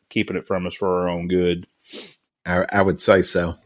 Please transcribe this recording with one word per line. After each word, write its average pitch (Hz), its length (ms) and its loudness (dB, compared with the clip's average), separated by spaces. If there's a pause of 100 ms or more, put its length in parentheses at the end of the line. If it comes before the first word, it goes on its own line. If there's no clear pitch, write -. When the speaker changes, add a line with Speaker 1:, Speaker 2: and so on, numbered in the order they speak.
Speaker 1:
keeping 101 280 -2
it 85 100 -8
from 92 200 -2
us 87 80 -8
for 90 260 0
our 90 80 0
own 87 180 -4
good. 87 400 0 (800)
Speaker 2:
I, 90 260 0
I 101 100 2
would 92 200 2
say 98 200 6
so. 87 340 -2 (100)